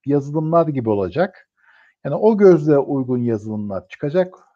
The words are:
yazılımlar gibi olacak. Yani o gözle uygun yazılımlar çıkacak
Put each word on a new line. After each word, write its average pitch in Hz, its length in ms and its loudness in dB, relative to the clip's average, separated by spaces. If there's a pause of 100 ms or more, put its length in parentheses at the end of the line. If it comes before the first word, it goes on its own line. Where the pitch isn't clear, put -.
yazılımlar 156 640 0
gibi 127 220 -2
olacak. 101 580 -4 (560)
Yani 143 100 -6
o 214 240 2
gözle 156 400 6
uygun 127 400 -2
yazılımlar 107 720 -6
çıkacak 180 460 -4 (220)